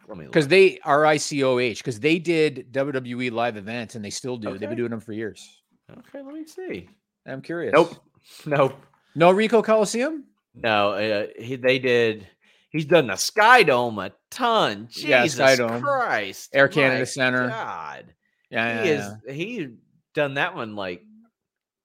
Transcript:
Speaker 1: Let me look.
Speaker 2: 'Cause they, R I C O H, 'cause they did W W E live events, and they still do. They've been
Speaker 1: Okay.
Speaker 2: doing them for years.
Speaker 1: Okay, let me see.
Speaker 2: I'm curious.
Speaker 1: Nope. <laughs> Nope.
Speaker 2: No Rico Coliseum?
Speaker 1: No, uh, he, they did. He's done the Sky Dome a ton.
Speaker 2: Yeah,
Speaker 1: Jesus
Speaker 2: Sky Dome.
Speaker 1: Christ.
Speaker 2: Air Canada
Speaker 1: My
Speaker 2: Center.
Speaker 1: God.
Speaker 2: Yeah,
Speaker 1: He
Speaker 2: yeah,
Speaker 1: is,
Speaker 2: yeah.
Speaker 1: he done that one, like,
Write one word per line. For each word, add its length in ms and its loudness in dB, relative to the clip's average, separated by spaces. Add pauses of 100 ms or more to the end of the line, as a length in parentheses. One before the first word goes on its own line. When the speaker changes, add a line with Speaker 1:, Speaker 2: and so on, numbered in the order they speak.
Speaker 1:
Let 100 -16
me 80 -16
look. 80 -20
Speaker 2:
'Cause 160 4
they, 340 6
R 220 4
I 120 4
C 260 -4
O 160 2
H, 240 -2
'cause 160 -6
they 200 2
did 540 -2
W 180 -2
W 300 -6
E 80 -4
live 280 -2
events, 380 -10
and 80 -12
they 60 -10
still 280 -8
do. 140 -10
They've 80 -10
been 100 -8
Speaker 1:
Okay. 80 -8
Speaker 2:
doing 140 -4
them 80 -8
for 140 -14
years. 480 -12 (280)
Speaker 1:
Okay, 320 -20
let 120 -18
me 120 -14
see. 440 -14 (360)
Speaker 2:
I'm 160 -12
curious. 320 -6
Speaker 1:
Nope. 300 4 (180)
<laughs> 240 -20
Nope. 300 0 (400)
Speaker 2:
No 160 6
Rico 300 4
Coliseum? 640 0 (300)
Speaker 1:
No, 360 2
uh, 360 -2 (120)
he, 160 -10
they 240 2
did. 480 0 (420)
He's 160 -4
done 220 4
the 100 -4
Sky 460 6
Dome 360 0
a 120 -6 (180)
ton. 640 0
Speaker 2:
Yeah, 280 2
Speaker 1:
Jesus 140 -2
Speaker 2:
Sky 200 6
Dome. 240 -2
Speaker 1:
Christ. 720 -4
Speaker 2:
Air 160 4
Canada 320 2
Speaker 1:
My 20 -2
Speaker 2:
Center. 460 -2
Speaker 1:
God. 640 -10 (360)
Speaker 2:
Yeah, 340 -4
Speaker 1:
He 60 0
Speaker 2:
yeah, 60 2
Speaker 1:
is, 180 -8 (140)
Speaker 2:
yeah. 60 -12
Speaker 1:
he 340 -8 (460)
done 220 -2
that 200 -2
one, 220 -10
like, 260 -8 (800)